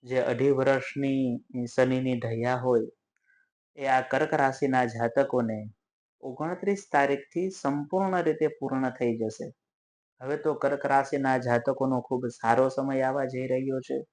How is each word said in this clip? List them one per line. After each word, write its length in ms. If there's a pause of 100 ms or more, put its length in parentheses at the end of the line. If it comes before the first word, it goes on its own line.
જે 180
અઢી 300
વર્ષની 920 (300)
શનિની 440
ઢૈયા 360
હોય, 320 (880)
એ 100
આ 160
કર્ક 320
રાશિના 520
જાતકોને 840 (520)
ઓગણત્રીસ 720
તારીખથી 580
સંપૂર્ણ 720
રીતે 260
પૂર્ણ 420
થઈ 280
જશે. 360 (680)
હવે 160
તો 160
કર્ક 320
રાશિના 520
જાતકોનો 640
ખૂબ 260
સારો 420
સમય 320
આવવા 240
જઈ 220
રહ્યો 320
છે. 340